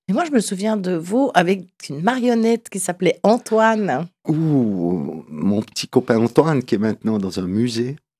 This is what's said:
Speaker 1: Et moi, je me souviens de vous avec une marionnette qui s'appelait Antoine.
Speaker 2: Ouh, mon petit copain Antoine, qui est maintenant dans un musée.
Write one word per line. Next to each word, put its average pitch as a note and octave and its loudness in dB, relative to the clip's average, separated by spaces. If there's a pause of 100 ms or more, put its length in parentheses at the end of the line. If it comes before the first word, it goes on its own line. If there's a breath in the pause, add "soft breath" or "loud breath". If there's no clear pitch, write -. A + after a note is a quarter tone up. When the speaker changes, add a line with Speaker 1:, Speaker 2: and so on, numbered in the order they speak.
Speaker 1:
Et F#3 -2
moi, D#4 0
je D4+ -4
me B3 4
souviens G#3 -2
de F#3 -2
vous G3+ 0
avec F3+ 2 (200)
une D3 -8
marionnette A#3 0
qui F#3+ -8
s'appelait F3+ -2
Antoine. G#3+ 2 (180)
Speaker 2:
Ouh, F#2+ 0
mon F#2+ 0
petit - -8
copain A#2+ 2
Antoine, C#3 0
qui - -2
est G2+ 0
maintenant G#2+ -2
dans F#2+ -4
un F#2 -4
musée. A#2 -2 (240)